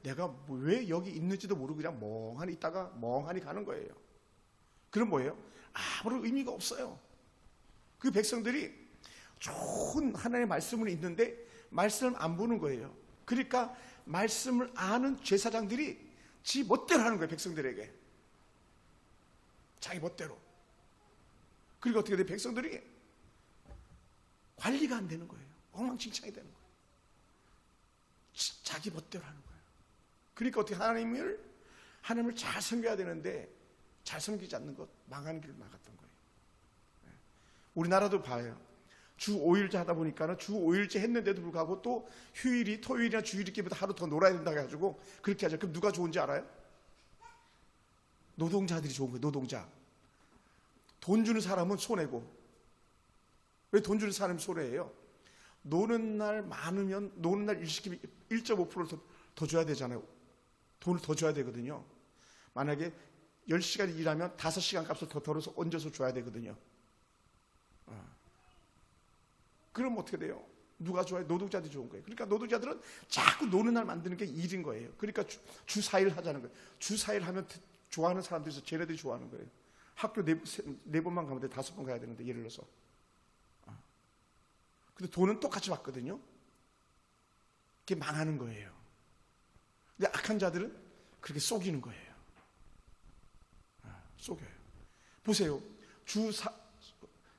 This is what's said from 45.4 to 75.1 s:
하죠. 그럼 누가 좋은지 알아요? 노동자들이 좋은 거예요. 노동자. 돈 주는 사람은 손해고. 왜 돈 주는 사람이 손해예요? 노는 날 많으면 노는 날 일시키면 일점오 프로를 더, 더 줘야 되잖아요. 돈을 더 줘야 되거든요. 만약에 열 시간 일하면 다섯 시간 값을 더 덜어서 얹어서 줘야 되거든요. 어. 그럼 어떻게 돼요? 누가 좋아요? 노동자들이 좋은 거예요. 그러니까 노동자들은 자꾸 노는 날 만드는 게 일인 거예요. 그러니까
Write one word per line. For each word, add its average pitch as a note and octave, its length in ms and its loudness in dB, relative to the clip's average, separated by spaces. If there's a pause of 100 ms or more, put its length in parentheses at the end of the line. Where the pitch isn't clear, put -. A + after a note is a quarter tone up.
하죠. D#3+ 120 2
그럼 F3 140 -4
누가 F3 180 2
좋은지 F3 300 0
알아요? D3 260 2 (1900)
노동자들이 E3 580 0
좋은 B2+ 180 -2
거예요. A#2+ 100 -8
노동자. C3 460 -2 (1300)
돈 A3 240 4
주는 A3 160 4
사람은 F#3 380 2
손해고. D3 580 -2 (1400)
왜 G#3 100 10
돈 G#3 180 2
주는 G#3 120 2
사람이 F#3+ 280 0
손해예요? D#3+ 520 -4 (680)
노는 G#3+ 560 2
날 G#3+ 260 0
많으면 F#3+ 720 -2
노는 F#3 300 2
날 G3+ 160 0
일시키면 E3+ 380 -6 (300)
일점오 A3 380 2
프로를 E3+ 220 -4
더, D#3+ 120 -10 (320)
더 D#3 140 -2
줘야 D#3+ 180 4
되잖아요. B2+ 380 -2 (800)
돈을 F3+ 160 2
더 D3+ 140 0
줘야 D3+ 180 4
되거든요. C3 500 -4 (720)
만약에 D3 400 0 (560)
열 E3+ 120 4
시간 F#3+ 280 0
일하면 D#3+ 480 0
다섯 E3 240 0
시간 E3+ 240 0
값을 D3+ 220 -4
더 D3+ 120 -4
덜어서 D3+ 360 -2
얹어서 E3 360 -2
줘야 B2+ 220 0
되거든요. A#2 420 -6 (1300)
어. G#2+ 280 -16 (1600)
그럼 A#3+ 260 0
어떻게 F#3 200 -2
돼요? - 280 -4 (320)
누가 F3+ 260 2
좋아요? F3+ 220 -2
노동자들이 E3+ 460 0
좋은 B2+ 180 -8
거예요. - 140 -12
그러니까 A3+ 220 -8
노동자들은 A3+ 540 0 (280)
자꾸 - 400 4
노는 G#3+ 260 6
날 A3+ 120 2
만드는 E3+ 300 -4
게 G3 100 -4
일인 E3+ 360 -4
거예요. A#2 360 -6
그러니까 G#3 280 -2